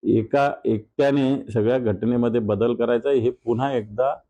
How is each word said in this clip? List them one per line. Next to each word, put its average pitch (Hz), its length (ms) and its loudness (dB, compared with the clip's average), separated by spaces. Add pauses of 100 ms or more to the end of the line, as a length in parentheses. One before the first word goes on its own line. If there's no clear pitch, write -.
एका 113 500 2 (120)
एकट्याने 135 840 0
सगळ्या 117 280 2
घटनेमध्ये 117 640 0
बदल 107 340 0
करायचा 120 340 0
आहे, 139 100 2
हे 117 120 2
पुन्हा 120 420 -2
एकदा 120 420 -2 (160)